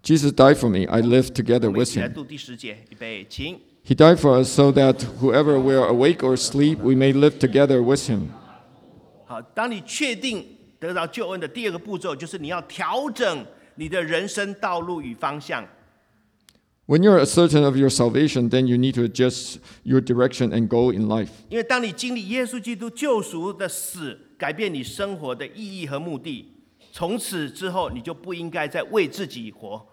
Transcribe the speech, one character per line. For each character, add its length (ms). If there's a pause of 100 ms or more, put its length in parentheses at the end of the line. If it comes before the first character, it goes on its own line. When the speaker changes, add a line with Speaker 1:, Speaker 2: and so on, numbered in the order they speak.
Speaker 1:
Jesus 300
died 220
for 140
me. 200
I 140
live 300
together 360
with 0
him. 0
Speaker 2:
我 40
们 100
一 20
起 160
来 80
读 160
第 120
十 200
节， 220 (120)
预 40
备， 340
请。 320 (240)
Speaker 1:
He 120
died 200
for 260
us 60
so 240
that 320 (160)
whoever 400
we 140
are 140
awake 300
or 180
asleep, 420
we 160
may 180
live 260
together 440
with 260
him. 200 (960)
Speaker 2:
好， 160
当 280
你 120
确 320
定 320 (320)
得 160
到 120
救 240
恩 100
的 60
第 200
二 60
个 60
步 200
骤， 160
就 120
是 120
你 80
要 160
调 480
整 340 (300)
你 140
的 140
人 240
生 280
道 260
路 220
与 100
方 280
向。 260 (1200)
Speaker 1:
When 180
you 80
are 120
certain 380
of 140
your 120
salvation, 640
then 160
you 100
need 180
to 100
adjust 540 (260)
your 160
direction 500
and 160
goal 260
in 140
life. 220 (200)
Speaker 2:
因 80
为 60
当 200
你 100
经 220
历 140
耶 160
稣 160
基 140
督 160
救 320
赎 300
的 160
死， 500 (180)
改 160
变 220
你 80
生 340
活 160
的 140
意 340
义 60
和 140
目 180
的， 340 (380)
从 260
此 320
之 220
后 180
你 120
就 120
不 220
应 160
该 160
再 240
为 160
自 180
己 280
活。 400